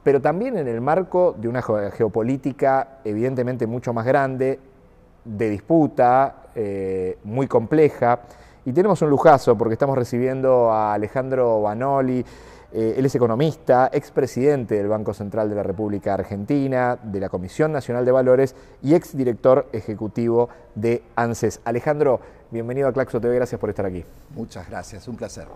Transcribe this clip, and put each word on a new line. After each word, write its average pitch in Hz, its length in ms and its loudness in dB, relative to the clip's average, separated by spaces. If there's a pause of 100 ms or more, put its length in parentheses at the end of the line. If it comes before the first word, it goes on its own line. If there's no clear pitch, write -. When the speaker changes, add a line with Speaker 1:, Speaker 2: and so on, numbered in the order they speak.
Speaker 1:
pero 139 180 4
también 196 360 -2
en 143 100 -4
el 117 140 -4
marco 180 580 2
de 110 80 -4
una 120 140 -4
geo-, 104 280 -2
geopolítica 131 1160 -2
evidentemente 120 600 -2
mucho 120 280 -4
más 113 120 -4
grande, 131 540 0 (640)
de 110 260 -4
disputa, 131 1040 2
eh, 95 680 -4
muy 120 240 -4
compleja. 123 760 2 (420)
Y 131 60 -6
tenemos 180 300 2
un 156 80 2
lujazo 135 480 6
porque 113 160 0
estamos 135 240 0
recibiendo 127 720 2
a 107 220 2
Alejandro 120 680 0
Banoli. 127 640 -2 (480)
Eh, 113 240 -2
él 131 100 0
es 135 80 0
economista, 127 800 2
expresidente 135 840 0
del 101 120 0
Banco 107 260 -2
Central 104 360 -4
de 104 80 -4
la 98 60 -2
República 101 500 -4
Argentina, 123 880 -2
de 101 160 -6
la 95 80 -4
Comisión 98 460 -2
Nacional 123 320 -2
de 127 80 4
Valores 131 420 4 (260)
y 139 120 2
exdirector 131 800 2
ejecutivo 117 720 -2 (280)
de 117 280 -2 (140)
anses. 117 480 -2
Alejandro, 135 560 0 (300)
bienvenido 123 360 -4
a 123 60 -2
Claxo 127 260 -2
T 117 80 -2
V, 120 80 2
gracias 123 240 -2
por 107 100 -4
estar 98 160 -4
aquí. 90 200 -6 (280)
Speaker 2:
Muchas 110 360 -14
gracias, 101 400 -14
un 113 80 -12
placer. 104 280 -12 (100)